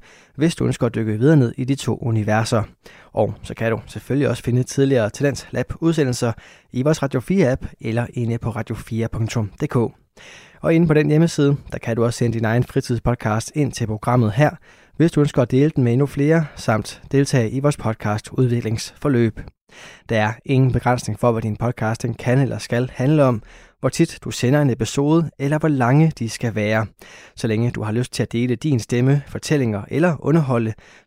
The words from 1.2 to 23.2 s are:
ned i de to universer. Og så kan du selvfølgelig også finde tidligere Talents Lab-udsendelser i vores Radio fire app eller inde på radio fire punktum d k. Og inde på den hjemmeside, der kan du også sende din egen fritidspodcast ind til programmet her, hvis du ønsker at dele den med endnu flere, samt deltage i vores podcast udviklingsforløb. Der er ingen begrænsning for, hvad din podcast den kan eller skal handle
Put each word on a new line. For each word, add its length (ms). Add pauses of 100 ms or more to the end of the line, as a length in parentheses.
ned 200
i 60
de 120
to 220
universer. 680 (500)
Og 200 (100)
så 100
kan 180
du 160
selvfølgelig 420
også 140
finde 200
tidligere 460
Talents 420
Lab-udsendelser 800 (420)
i 100
vores 200
Radio 160
fire 320
app 140 (160)
eller 320
inde 240
på 120
radio 260
fire 320
punktum 440 (100)
d 60
k. 80 (880)
Og 120
inde 140
på 60
den 160
hjemmeside, 480 (140)
der 60
kan 180
du 100
også 120
sende 200
din 80
egen 180
fritidspodcast 920
ind 160
til 160
programmet 460
her, 180 (460)
hvis 140
du 100
ønsker 200
at 100
dele 240
den 80
med 100
endnu 120
flere, 400 (100)
samt 460 (100)
deltage 380
i 100
vores 180
podcast 540
udviklingsforløb. 1080 (680)
Der 120
er 120 (120)
ingen 260
begrænsning 480
for, 120
hvad 100
din 160
podcast 440
den 120
kan 260
eller 180
skal 360
handle 300